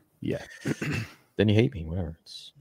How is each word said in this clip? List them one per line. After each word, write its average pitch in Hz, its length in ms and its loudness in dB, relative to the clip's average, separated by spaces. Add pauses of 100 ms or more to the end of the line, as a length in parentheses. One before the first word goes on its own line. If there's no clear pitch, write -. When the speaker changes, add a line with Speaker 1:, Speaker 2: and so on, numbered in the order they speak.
(220)
Speaker 1:
Yeah. - 200 -2 (480)
Speaker 2:
<clears throat> - 480 -8
then 104 120 6
you 104 60 6
hate 127 200 6
me. 80 100 -8
Whatever. 80 380 -4
It's, - 380 -18